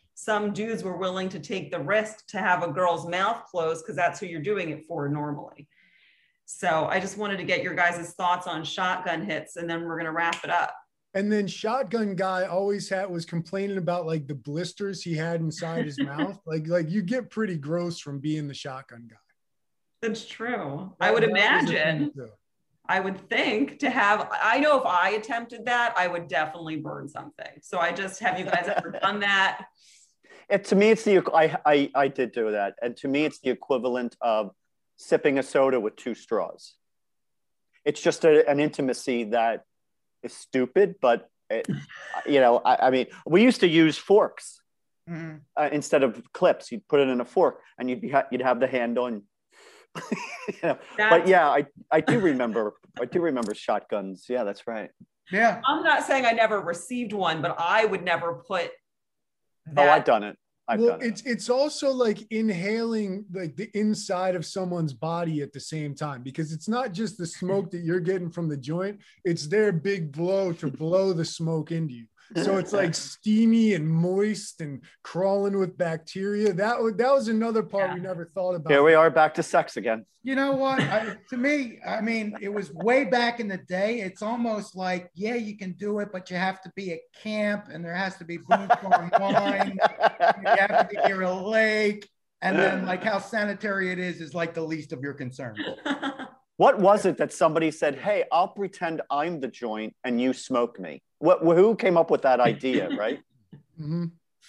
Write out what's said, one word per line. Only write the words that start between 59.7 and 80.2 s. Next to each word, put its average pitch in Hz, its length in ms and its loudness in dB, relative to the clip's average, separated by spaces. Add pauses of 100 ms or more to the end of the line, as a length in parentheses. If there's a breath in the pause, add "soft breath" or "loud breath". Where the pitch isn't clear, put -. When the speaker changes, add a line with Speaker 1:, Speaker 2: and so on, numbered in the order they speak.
Speaker 1:
that 143 140 8
Speaker 3:
I've 151 160 8
done 113 180 4
it. 104 140 -8 (320)
I've 220 120 0
Speaker 2:
Well, 233 100 6
Speaker 3:
done - 120 -4
it. 247 60 -2
Speaker 2:
it's, - 140 -8
it's 240 280 -4
also, 277 400 0
like, 233 300 0 (100)
inhaling, 214 1000 -2
like, 170 240 -8
the 208 200 -8
inside 190 600 0
of 165 100 -6
someone's 175 460 -4
body 160 500 -4
at 135 100 -10
the 139 80 -14
same 151 340 -8
time, 143 280 -8
because 147 300 -8
it's 160 160 -12
not 240 240 -2
just 202 260 -6
the 170 80 -8
smoke 185 460 -4
that 175 100 -8
you're 170 180 0
getting 175 300 -2
from 170 180 -4
the 147 80 -4
joint, 175 440 -6 (240 soft breath)
it's 165 240 -2
their 208 240 4
big 165 400 -2
blow 180 400 0
to 165 180 -4
blow 180 420 0
the 165 120 0
smoke 160 480 -4
into 165 220 -4
you. 117 120 -16 (360 soft breath)
So 196 160 2
it's, - 140 -4
like, 185 220 2
Speaker 3:
<laughs> - 20 -6
Speaker 2:
steamy 220 800 4
and 156 140 0
moist 185 720 0
and 143 220 -10 (220 soft breath)
crawling 196 540 0
with 185 200 -2
bacteria. 190 760 0
That 208 280 0
wa-, 226 160 2
that 247 160 4
was 262 160 2
another 220 340 0
part 196 320 -2
we - 60 -8
Speaker 1:
Yeah. - 80 -8
Speaker 2:
never 170 160 -8
thought 180 320 -4
about. 156 160 -2
Speaker 3:
Here 143 100 8
we 160 120 10
are 160 160 8
back 156 240 4
to 170 100 0
sex - 320 0
again. 113 280 -2 (200)